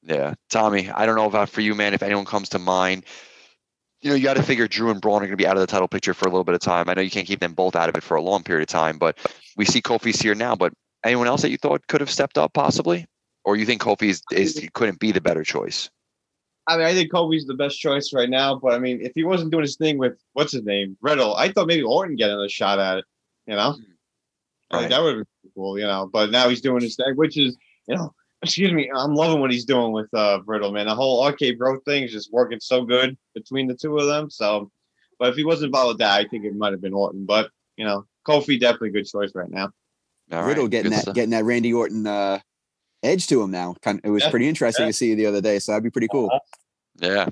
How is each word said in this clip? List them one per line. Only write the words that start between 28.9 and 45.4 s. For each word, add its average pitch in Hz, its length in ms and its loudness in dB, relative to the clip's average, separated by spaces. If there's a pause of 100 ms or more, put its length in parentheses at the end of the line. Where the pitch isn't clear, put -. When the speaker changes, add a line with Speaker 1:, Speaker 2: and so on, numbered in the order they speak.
Speaker 2:
I'm 143 200 0
loving 156 260 2
what 131 100 2
he's 120 140 -2
doing 120 280 2
with, 107 200 -6
uh, 104 320 4
Riddle, 104 260 -2
man. 104 160 -4
The 110 80 0
whole 127 260 2
R 143 120 2
K 127 200 0
Bro 131 280 -2
thing 143 220 -2
is 120 80 -8
just 107 220 -12
working 117 260 2
so 127 240 0
good 127 340 0 (180)
between 131 320 -4
the 127 80 -4
two 151 240 -4
of 143 80 0
them, 151 220 -2
so, 104 420 -2 (480)
but 123 100 4
if 123 60 -2
he 151 100 -2
wasn't 151 220 0
involved 127 220 2
with 110 100 -2
that, 101 200 4
I 104 80 0
think 107 180 -8
it 101 100 -4
might 104 180 -2
have 92 80 -8
been 95 140 -6
Orton, 98 300 -4
but, 104 260 2 (260)
you 110 80 -8
know, 101 200 -4 (220)
Kofi 143 320 2
definitely 117 300 2
a 95 40 -10
good 101 140 -2
choice 101 280 -4
right 87 160 -8
now. 98 200 -6 (600)
Speaker 1:
All 82 120 -4
right, 87 120 0
Speaker 3:
Riddle 131 140 0
getting 107 200 0
Speaker 1:
good 107 40 0
Speaker 3:
that, 104 100 2
Speaker 1:
stuff. 98 100 -4
Speaker 3:
getting 113 180 0
that 110 140 2
Randy 117 280 2
Orton, 110 340 -2
uh, 101 320 -2 (640)
edge 170 240 0
to 127 160 4
him 95 80 -2
now. 90 300 -4
Kind, - 220 -2
it 104 80 -2
was 104 120 2
Speaker 2:
Yeah. 151 40 2
Speaker 3:
pretty 135 220 2
interesting 123 360 0
Speaker 2:
Yeah. - 40 0
Speaker 3:
to 107 40 -4
see 113 220 0
the 107 120 2
other 101 140 0